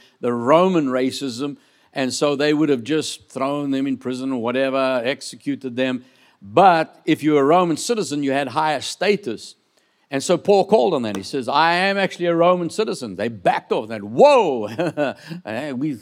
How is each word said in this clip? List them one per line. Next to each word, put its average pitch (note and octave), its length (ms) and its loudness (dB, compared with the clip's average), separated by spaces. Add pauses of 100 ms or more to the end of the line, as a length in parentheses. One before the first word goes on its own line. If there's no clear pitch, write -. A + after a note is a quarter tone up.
(200)
the A#2+ 120 -2
Roman D#3 540 4
racism. C3 680 -4 (360)
And C3 220 -4
so D3 220 0
they D3+ 180 2
would D3+ 140 2
have B2 160 0
just D3 440 -6
thrown C#3 440 -4
them C3+ 160 -2
in C3 80 -4
prison C3 340 -6
or B2+ 100 -4
whatever, C3 640 0
executed C3 680 -6
them. B2+ 300 -2 (360)
But D#3+ 640 4
if C#3+ 200 0
you D3+ 80 2
were D3 80 6
a C3+ 40 4
Roman E3 320 4
citizen, D#3 460 -4
you C3+ 80 -2
had C3+ 180 -2
higher D3+ 320 -2
status. F3 760 -4 (520)
And C#3 140 -6
so F3 160 0
Paul G3 280 2
called G#3+ 280 4
on B2+ 80 0
that. G#2 140 -4
He F#2+ 80 -8
says, B2+ 240 -6
"I D#3 240 4
am G3 260 0
actually F3+ 280 -4
a E3+ 100 2
Roman F3 340 2
citizen." E3 460 -6
They G#2+ 120 -4
backed A#2 440 -2
off. B2 160 -2
They, A2+ 100 -8
"Whoa!" C3+ 680 4
<laughs> D3+ 760 -6
Eh, C3+ 280 -8
we, C3 300 -6